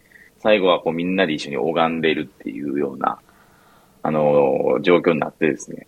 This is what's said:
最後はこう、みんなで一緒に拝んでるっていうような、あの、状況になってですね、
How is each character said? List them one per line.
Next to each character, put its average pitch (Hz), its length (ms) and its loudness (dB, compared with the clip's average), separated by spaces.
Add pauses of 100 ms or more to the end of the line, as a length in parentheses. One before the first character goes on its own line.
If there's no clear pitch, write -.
(380)
最 107 200 2
後 95 80 0
は 87 140 4
こ 87 100 -2
う、 - 20 -4
み 85 120 -2
ん 92 100 -2
な 95 120 2
で 78 80 -2
一 73 120 -8
緒 73 40 -12
に 69 60 -6
拝 80 400 0
ん 80 40 -6
で 80 120 2
る 76 100 -2
っ - 20 -4
て - 260 -14
い 69 180 -10
う 69 120 -4
よ 69 140 -4
う - 20 -14
な、 - 240 -4 (800)
あ 78 80 -2
の、 71 720 2
状 87 160 4
況 87 160 2
に 78 80 0
な - 80 -2
っ - 40 -14
て - 140 -2
で 69 120 0
す - 120 -16
ね、 - 180 -14